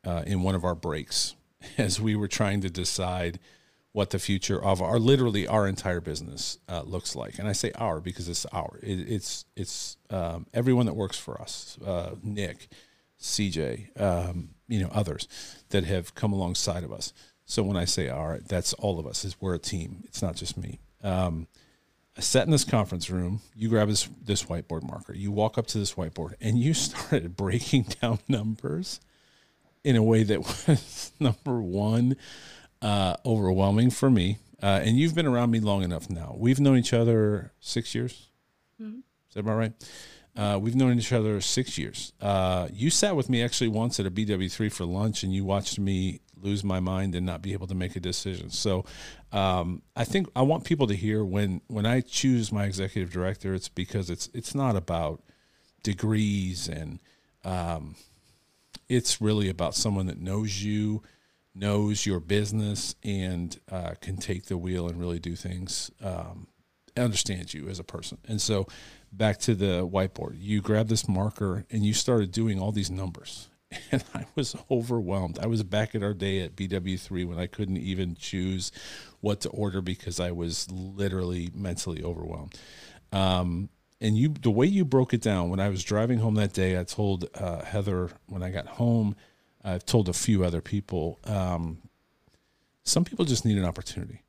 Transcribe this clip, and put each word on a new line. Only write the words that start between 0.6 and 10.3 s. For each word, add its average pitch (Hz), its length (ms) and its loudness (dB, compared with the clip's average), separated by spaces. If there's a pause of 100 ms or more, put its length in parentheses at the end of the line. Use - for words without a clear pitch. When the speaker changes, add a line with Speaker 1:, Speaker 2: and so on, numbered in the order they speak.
Speaker 1:
our 90 100 2
breaks - 640 -4 (200)
<laughs> - 220 -8
as 92 220 0
we 107 160 2
were 104 120 0
trying 101 340 2
to 95 80 -2
decide 90 680 -2 (540)
what 101 180 0
the 98 80 -2
future 98 420 0
of 95 220 2
our, 92 160 4
literally 117 480 4
our 104 220 4
entire 92 320 -2
business, - 580 -8 (100)
uh, 87 140 -6
looks 87 320 -6
like. 53 240 -8
And 101 80 -4
I 104 60 0
say 101 240 0
our 90 240 -2
because 92 280 -8
it's 85 180 -4
our, - 360 -6
it, 98 160 -4 (100)
it's, - 360 -4 (100)
it's, - 440 -8 (120)
um, 85 420 -4